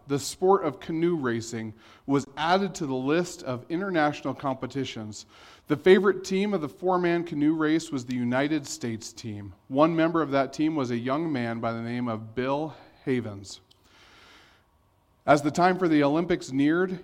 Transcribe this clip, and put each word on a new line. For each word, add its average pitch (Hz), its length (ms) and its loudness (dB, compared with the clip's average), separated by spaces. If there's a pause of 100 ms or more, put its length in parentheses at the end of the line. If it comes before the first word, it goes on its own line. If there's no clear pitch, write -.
the 139 120 0
sport 190 440 4
of 143 160 -4
canoe 170 360 0
racing 113 580 -4 (320)
was 139 220 2 (100)
added 180 380 2
to 156 100 -6
the 131 100 -2
list 156 480 -2
of 123 260 -6
international 170 640 -2
competitions. 127 920 -6 (420)
The 147 100 0
favorite 190 480 6
team 196 280 0
of 175 80 -2
the 147 80 -6
four-man 180 540 0
canoe 151 300 2
race 156 380 0
was 127 140 -6
the 127 100 -6
United 131 520 0
States - 460 -8
team. 101 400 -12 (160)
One 156 260 4
member 165 260 2
of 139 100 -2
that 135 200 2
team 156 240 0
was 127 160 -2
a 120 60 -2
young 143 340 -2
man 117 280 -2
by 113 120 -2
the 113 100 -6
name 120 280 -4
of 110 260 -8
Bill 139 400 -2 (300)
Havens. 107 560 -4 (1600)
As 139 160 6
the 143 100 0
time 180 260 2
for 185 100 0
the 151 160 4
Olympics 165 480 -2
neared, 170 520 0